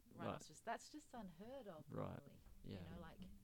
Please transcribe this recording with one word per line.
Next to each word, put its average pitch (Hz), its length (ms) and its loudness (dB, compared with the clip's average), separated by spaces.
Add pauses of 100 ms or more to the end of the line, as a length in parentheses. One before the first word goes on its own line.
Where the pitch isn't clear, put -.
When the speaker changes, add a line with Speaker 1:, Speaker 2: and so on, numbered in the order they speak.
(160)
Speaker 1:
Right. - 120 4
Speaker 2:
rhinoceros, - 340 4
that's - 280 4
just - 240 -6
unheard 214 540 -2
of, 160 220 -4
Speaker 1:
Right. 104 180 6
Speaker 2:
normally, - 320 -2 (240)
Speaker 1:
Yeah. 98 140 0
Speaker 2:
you 92 120 0
know, 170 120 -2
like, 170 260 -4 (160)